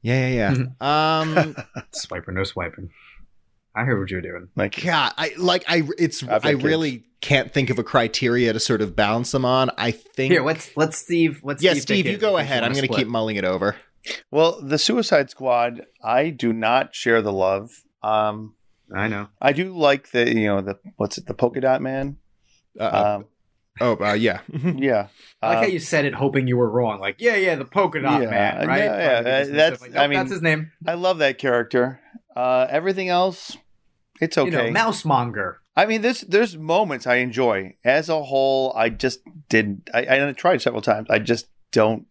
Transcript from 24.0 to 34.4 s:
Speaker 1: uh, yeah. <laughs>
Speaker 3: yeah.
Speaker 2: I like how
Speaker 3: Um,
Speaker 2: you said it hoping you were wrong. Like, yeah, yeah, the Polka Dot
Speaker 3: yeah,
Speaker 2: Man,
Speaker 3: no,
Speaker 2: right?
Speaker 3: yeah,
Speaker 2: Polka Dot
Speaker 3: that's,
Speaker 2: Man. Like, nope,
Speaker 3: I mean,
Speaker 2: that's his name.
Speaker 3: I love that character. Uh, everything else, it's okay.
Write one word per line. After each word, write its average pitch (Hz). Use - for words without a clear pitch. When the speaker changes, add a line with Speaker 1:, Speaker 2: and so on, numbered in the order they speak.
Speaker 1:
uh, 104
yeah. 107
<laughs> -
Speaker 3:
yeah. 120
Speaker 2:
I 113
like 113
how 113
Speaker 3:
Um, 101
Speaker 2:
you 160
said 156
it 135
hoping 139
you 123
were 120
wrong. 110
Like, 98
yeah, 233
yeah, 180
the 135
Polka 180
Dot 131
Speaker 3:
yeah, 110
Speaker 2:
Man, 104
Speaker 3:
no, -
Speaker 2:
right? 135
Speaker 3:
yeah, 147
Speaker 2:
Polka 117
Dot 143
Speaker 3:
that's, 151
Speaker 2:
Man. 123
Like, 120
nope, 139
Speaker 3:
I 147
mean, 143
Speaker 2:
that's -
his 185
name. 156
Speaker 3:
I 170
love 180
that 135
character. 123
Uh, 127
everything 185
else, 180
it's 165
okay. 143